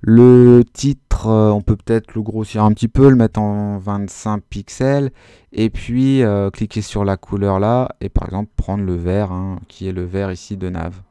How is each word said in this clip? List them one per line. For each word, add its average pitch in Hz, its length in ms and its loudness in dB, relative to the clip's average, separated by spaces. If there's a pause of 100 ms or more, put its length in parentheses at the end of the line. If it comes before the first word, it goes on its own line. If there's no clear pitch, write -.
Le 123 680 8
titre, - 560 -4
euh, 107 240 4
on 104 100 0
peut 107 140 -2
peut-être 113 400 -4
le 110 60 -6
grossir 107 420 -6
un 107 80 4
petit 113 160 -2
peu, 135 220 6
le 131 80 4
mettre 110 240 0
en 104 380 -4
vingt-cinq 101 680 -8
pixels, 135 640 -4 (400)
et 110 180 -2
puis, 131 540 -2
euh, 101 280 0
cliquer 107 300 -8
sur 104 220 -6
la 98 140 -2
couleur 98 420 -4
là, 120 300 -2 (100)
et 95 80 -10
par - 160 -4
exemple 101 320 -10
prendre 101 300 -6
le 90 100 -4
vert, 90 380 -4
hein, 92 340 -8
qui - 220 -12
est - 20 -8
le 90 140 -8
vert 95 260 -6
ici 92 240 -12
de 92 140 -10
nav. 90 420 -12